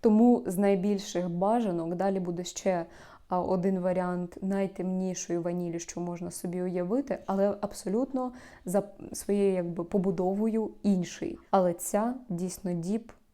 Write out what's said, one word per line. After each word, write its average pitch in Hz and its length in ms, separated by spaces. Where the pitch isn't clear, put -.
Тому 226 460
з 180 120
найбільших 196 680
бажанок 180 640
далі 190 260
буде 175 240
ще, 180 420
а, 180 120
один 185 380
варіант 180 640
найтемнішої 185 960
ванілі, 175 400
що - 220
можна 175 300
собі 180 320
уявити, 185 640
але 196 340
абсолютно 247 720
за 196 180
своєю, 202 420
якби, 175 300
побудовою 196 840
інший. - 560
Але 180 240
ця 214 400
дійсно 180 420
deep 180 320